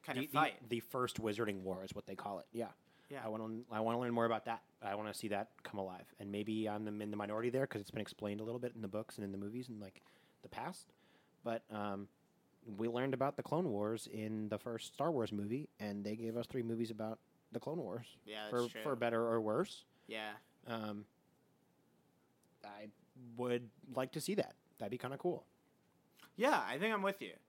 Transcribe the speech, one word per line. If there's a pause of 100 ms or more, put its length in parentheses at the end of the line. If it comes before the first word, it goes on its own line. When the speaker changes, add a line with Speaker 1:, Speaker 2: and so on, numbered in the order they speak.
Speaker 1:
kind
Speaker 2:
The,
Speaker 1:
of
fight. (140)
Speaker 2:
the,
the
first
Wizarding
War
is
what
they
call
it.
Yeah. (420)
Speaker 1:
Yeah.
Speaker 2:
I
wanna, (100)
I
wanna
learn
more
about
that. (200)
I
wanna
see
that (120)
come
alive. (120)
And
maybe
I'm
the,
in
the
minority
there
'cause
it's
been
explained
a
little
bit
in
the
books
and
in
the
movies
in,
like, (400)
the
past. (520)
But,
um, (680)
we
learned
about
the
Clone
Wars
in
the
first
Star
Wars
movie, (120)
and
they
gave
us
three
movies
about (340)
the
Clone
Wars. (200)
Speaker 1:
Yeah,
that's (160)
Speaker 2:
For,
Speaker 1:
true.
Speaker 2:
for
better
or
worse. (220)
Speaker 1:
Yeah. (340)
Speaker 2:
Um, (1600)
I (480)
would (260)
like
to
see
that. (240)
That'd
be
kinda
cool. (880)
Speaker 1:
Yeah,
I
think
I'm
with
you. (160)